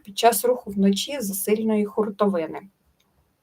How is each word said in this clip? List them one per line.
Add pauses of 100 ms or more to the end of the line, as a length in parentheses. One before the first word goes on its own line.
під
час
руху
вночі
за
сильної
хуртовини? (800)